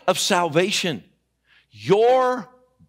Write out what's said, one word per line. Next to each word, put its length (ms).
of 100
salvation, 840
your 800